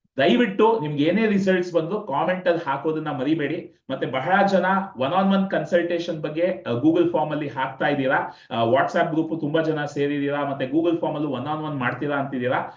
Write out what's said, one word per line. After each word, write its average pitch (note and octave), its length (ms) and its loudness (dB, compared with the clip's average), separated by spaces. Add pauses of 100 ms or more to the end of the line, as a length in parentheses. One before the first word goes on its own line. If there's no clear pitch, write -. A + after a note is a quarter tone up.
(180)
ದಯವಿಟ್ಟು G3 640 4
ನಿಮ್ಗೆ D3 220 -2
ಏನೇ F#3+ 220 2
ರಿಸಲ್ಟ್ಸ್ F#3 480 2
ಬಂದ್ರು E3+ 280 0
ಕಾಮೆಂಟ್ F3 460 -2
ಅಲ್ಲಿ E3 220 0
ಹಾಕೋದನ್ನ D3+ 380 -4
ಮರಿಬೇಡಿ. C#3+ 840 -4
ಮತ್ತೆ C3+ 180 -4
ಬಹಳ F3+ 380 2
ಜನ F#3+ 200 2 (320)
one B2+ 140 0
on G3 240 4
one F#3+ 140 2
consultation E3+ 720 0
ಬಗ್ಗೆ, D#3+ 460 -2
ಆ, B2 40 -4
Google D#3+ 400 4
ಫಾರ್ಮ್ D3+ 200 0
ಅಲ್ಲಿ D3 160 -4
ಹಾಕ್ತಾ C3+ 400 -4
ಇದ್ದೀರಾ. C#3 300 2 (340)
ಆ, A#2 140 0
WhatsApp D#3+ 440 2
ಗ್ರೂಪ್ D#3 320 -2
ತುಂಬಾ D#3 200 0
ಜನ D#3 240 0
ಸೇರಿದ್ದೀರಾ, C#3+ 640 -2
ಮತ್ತೆ C3+ 160 -4
Google D#3+ 340 0
ಫಾರ್ಮ್ D3 180 -2
ಅಲ್ಲೂ D3 120 -4
one B2 140 -4
on D3+ 260 -4
one C#3+ 100 -4
ಮಾಡ್ತೀರಾ C3 380 -2
ಅಂತಿದ್ದೀರಾ. C3 400 -2 (200)